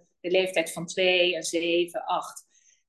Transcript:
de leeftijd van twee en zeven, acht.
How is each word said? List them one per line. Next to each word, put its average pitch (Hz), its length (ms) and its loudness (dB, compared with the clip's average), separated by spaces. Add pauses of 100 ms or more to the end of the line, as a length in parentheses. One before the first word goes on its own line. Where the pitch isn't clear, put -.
(200)
de 175 120 -4
leeftijd 185 420 0
van 170 120 -6
twee 180 500 2
en 160 80 -4
zeven, 170 640 0
acht. - 420 -6 (420)